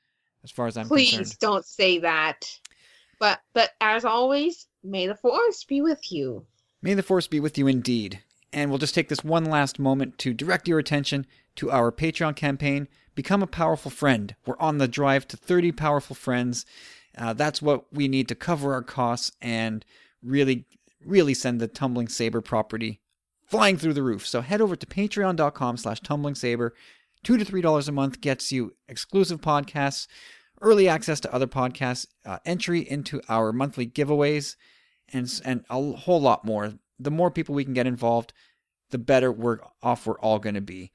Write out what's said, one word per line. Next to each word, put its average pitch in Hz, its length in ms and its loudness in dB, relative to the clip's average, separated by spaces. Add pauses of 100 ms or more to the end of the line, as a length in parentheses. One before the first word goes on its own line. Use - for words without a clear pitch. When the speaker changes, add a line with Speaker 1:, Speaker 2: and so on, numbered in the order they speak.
(440)
Speaker 1:
as - 60 -20
far 120 180 -4
as 117 100 -6
I'm 110 100 -6
Speaker 2:
Please 269 280 4
Speaker 1:
concerned. - 240 -6
Speaker 2:
don't 208 260 0
say 185 340 2
that. 160 500 -2 (720)
But, 208 220 2 (120)
but 226 180 4 (100)
as 220 220 2
always, 262 640 0 (160)
may 190 220 -4
the 196 80 -2
Force 359 500 0
be 277 180 -2
with 311 300 -2
you. 131 340 -6 (360)
Speaker 1:
May 190 140 2
the 196 80 2
Force 185 240 0
be 151 120 0
with 147 180 -2
you 139 100 4
indeed. 117 560 0 (280)
And 147 200 -2
we'll 135 80 0
just 147 160 -2
take 170 140 0
this 147 140 -4
one 160 220 0
last 147 320 0
moment 135 420 0
to 127 140 -2
direct 180 340 -2
your 165 120 4
attention 143 480 -2 (300)
to 147 120 -4
our 117 220 4
Patreon 156 440 -2
campaign. 143 520 0 (260)
Become 196 300 0
a 185 40 -2
powerful 160 440 -2
friend. 107 440 0 (120)
We're 127 100 -6
on 156 220 0
the 131 80 4
drive 135 400 0
to - 100 -16
thirty 175 340 2
powerful 147 440 -2
friends. 123 500 -2 (500)
Uh, 117 180 -4
that's 147 280 -2
what 147 320 0
we 143 140 0
need 135 220 2
to 117 60 -6
cover 139 380 -2
our 127 80 -2
costs 120 580 -2
and 113 460 -4 (380)
really, 131 420 2 (400)
really 160 300 4
send 120 260 -2
the 113 60 0
Tumbling 120 400 -2
Saber 110 340 -2
property 110 600 -4 (440)
flying 208 300 4
through 156 180 0
the 139 80 0
roof. 117 240 -2
So 123 140 -2
head 180 220 0
over 190 160 2
to - 80 -14
patreon 196 500 -2
dot 151 180 2
com 123 220 -2
slash 113 240 -6
tumbling 147 360 -4
saber. 120 380 -2 (480)
Two 247 160 4
to 208 60 0
three 190 180 -2
dollars 151 280 2
a - 20 -4
month 139 300 -2
gets 135 300 -2
you 123 220 -4 (140)
exclusive 170 540 0
podcasts, 143 640 -2 (540)
early 208 260 6
access 156 320 0
to - 140 -8
other 127 140 0
podcasts, 127 600 -4 (180)
uh, 98 200 -10
entry 175 340 -2
into 139 480 -6
our 113 240 2
monthly 131 340 -4
giveaways, 147 720 0 (560)
and 127 140 -4
s-, - 160 -8
and 123 280 -4
a 120 40 -6
l-, 139 240 -4
whole 175 240 2
lot 120 240 4
more. 107 280 -4 (240)
The 143 140 -6
more 170 180 2
people 156 240 -4
we 139 120 -2
can 131 80 -6
get 123 140 2
involved, 117 440 0 (600)
the 135 60 -4
better 127 360 4
we're 113 260 -2 (240)
off 120 240 0
we're 110 120 -4
all 110 200 2
gonna 104 220 -4
be. 92 340 -14